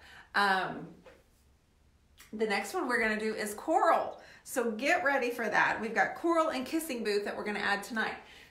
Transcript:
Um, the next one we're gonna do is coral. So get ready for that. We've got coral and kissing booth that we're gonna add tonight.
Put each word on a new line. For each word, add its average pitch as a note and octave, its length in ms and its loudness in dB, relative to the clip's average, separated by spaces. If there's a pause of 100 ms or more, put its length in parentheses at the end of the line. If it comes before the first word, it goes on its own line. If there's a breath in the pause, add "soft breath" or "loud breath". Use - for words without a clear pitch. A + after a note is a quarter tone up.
(340 loud breath)
Um, F#3+ 540 0 (1400)
the A3 140 -2
next G3+ 280 -2
one D#4+ 140 -2
we're A#3+ 120 2
gonna G#3+ 200 0
do A3 140 -2
is G#3 200 -6
coral. - 680 2 (220 loud breath)
So A#3 280 -2
get C#4 340 2
ready B3 260 2
for A3 180 -2
that. D3+ 320 2
We've A3 140 -4
got G3 200 2
coral E4 360 2
and B3+ 140 -4
kissing C#4 380 -4
booth G#3 220 0
that A3 120 -6
we're G#3+ 80 -6
gonna G#3 140 -4
add G3 240 0
tonight. G#3+ 320 -4 (360 loud breath)